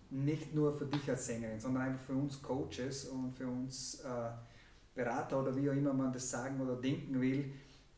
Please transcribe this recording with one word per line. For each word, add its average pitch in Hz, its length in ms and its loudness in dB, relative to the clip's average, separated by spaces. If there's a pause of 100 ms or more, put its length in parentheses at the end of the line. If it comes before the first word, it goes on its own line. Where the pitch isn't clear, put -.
(100)
nicht 143 440 0
nur 147 220 6
für 143 100 -2
dich 143 220 0
als 120 180 0
Sängerin, 113 340 -2
sondern 131 240 0
einfach 131 220 -2
für 135 80 -2
uns 139 280 0
Coaches 135 640 -2
und 131 320 -4
für 131 100 -6
uns, 127 540 -4
äh, 120 300 -4 (680)
Berater 127 460 2
oder 131 120 2
wie 139 160 4
auch 135 40 4
immer 143 180 4
man 131 200 4
das 123 160 -4
sagen 135 320 -2
oder 127 140 0
denken 135 460 0
will, 135 320 2 (460)